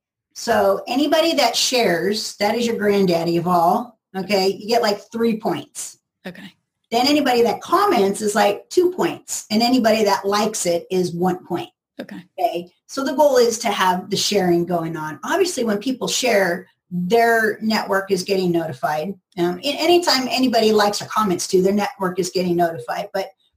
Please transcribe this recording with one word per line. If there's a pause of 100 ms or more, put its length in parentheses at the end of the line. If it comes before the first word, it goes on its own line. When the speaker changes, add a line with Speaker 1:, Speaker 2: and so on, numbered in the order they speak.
(340)
Speaker 1:
So
anybody
that
shares,
that
is
your
granddaddy
of
all, (180)
okay?
You
get,
like, (100)
three
points. (260)
Speaker 2:
Okay. (380)
Speaker 1:
Then
anybody
that
comments
is,
like,
two
points.
And
anybody
that
likes
it
is
one
point. (300)
Speaker 2:
Okay. (160)
Speaker 1:
Okay. (160)
So
the
goal
is
to
have
the
sharing
going
on.
Obviously,
when
people
share, (240)
their
network
is
getting
notified. (240)
Um,
a-,
anytime
anybody
likes
or
comments
too,
their
network
is
getting
notified.
But (260)